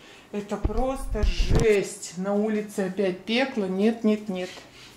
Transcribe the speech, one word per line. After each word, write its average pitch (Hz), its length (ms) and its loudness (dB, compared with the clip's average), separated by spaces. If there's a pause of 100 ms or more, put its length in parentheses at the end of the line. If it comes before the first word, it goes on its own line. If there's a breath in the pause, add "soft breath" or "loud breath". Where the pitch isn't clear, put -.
(320 loud breath)
Это 208 260 -6
просто 226 680 -2
жесть. - 920 2
На 190 180 -2
улице 208 460 0
опять 185 440 -2
пекло. 247 400 0
Нет, 202 380 0
нет, 214 260 2
нет. 185 200 -4 (480 loud breath)